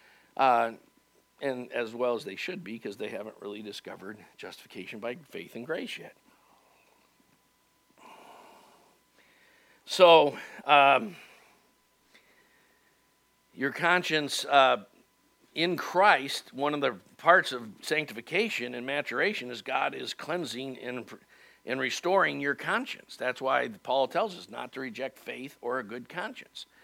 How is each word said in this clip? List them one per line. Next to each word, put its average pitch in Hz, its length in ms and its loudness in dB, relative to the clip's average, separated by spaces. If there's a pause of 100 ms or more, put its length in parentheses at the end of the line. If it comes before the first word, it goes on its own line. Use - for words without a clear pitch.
(360)
uh, 117 360 4 (680)
and 127 300 -6
as 117 220 -6
well 120 220 -2
as 107 100 -8
they 95 100 -10
should - 280 -10
be, 110 160 -10
'cause 101 180 -10
they 107 120 -8
haven't 107 300 -12
really 101 220 -12
discovered 101 560 -14 (200)
justification 95 640 -14
by 117 160 -8
faith 92 400 -16
and 117 100 -12
grace 160 320 -8
yet. - 180 -18 (3750)
So, 170 520 10 (280)
um, 139 500 6 (2500)
your 135 180 -4
conscience, 160 720 0
uh, 131 380 6 (720)
in 170 220 0
Christ, 170 760 2
one 139 200 0
of 147 80 -2
the 127 160 0 (200)
parts 170 340 6
of 120 160 -8 (140)
sanctification 143 920 -4
and 123 100 -8
maturation 139 640 -4
is 120 120 -12
God 135 340 -2
is 127 180 -10
cleansing 135 640 -8
and, 123 300 -10 (560)
and 131 140 -4
restoring 151 600 0
your 139 140 -2
conscience. - 640 -6
That's 123 260 -6
why 131 280 0 (140)
Paul 135 240 0
tells 180 300 -4
us - 120 -18
not 120 240 -12
to 131 80 -10
reject 127 360 -10
faith 123 440 -14
or 123 180 -4
a 123 40 -8
good 117 260 -14
conscience. - 560 -12 (180)